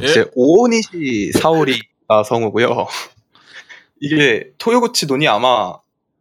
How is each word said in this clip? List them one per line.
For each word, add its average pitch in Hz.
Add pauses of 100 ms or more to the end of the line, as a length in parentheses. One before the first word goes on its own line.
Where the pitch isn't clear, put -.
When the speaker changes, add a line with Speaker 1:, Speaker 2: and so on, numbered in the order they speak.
Speaker 1:
예? 123
Speaker 2:
이제 139
오오니시 160
사오리가 131
성우고요. 117 (1120)
이게 143
토요구치 233
돈이 139
아마 110 (460)